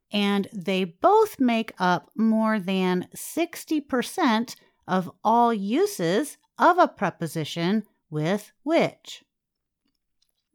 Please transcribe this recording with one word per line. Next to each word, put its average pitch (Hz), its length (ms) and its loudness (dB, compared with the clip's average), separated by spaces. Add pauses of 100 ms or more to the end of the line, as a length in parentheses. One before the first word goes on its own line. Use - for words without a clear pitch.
(120)
And 202 400 0
they 190 320 -2
both 403 560 2
make 233 380 0
up 180 400 0
more 220 420 2
than 185 540 0
sixty - 640 -4
percent 240 760 -2 (320)
of 180 240 -2 (120)
all 233 300 4
uses 214 840 -2 (180)
of 349 220 4
a 320 80 6
preposition 170 960 -4 (260)
with 160 420 -4 (120)
which. - 600 -2 (1300)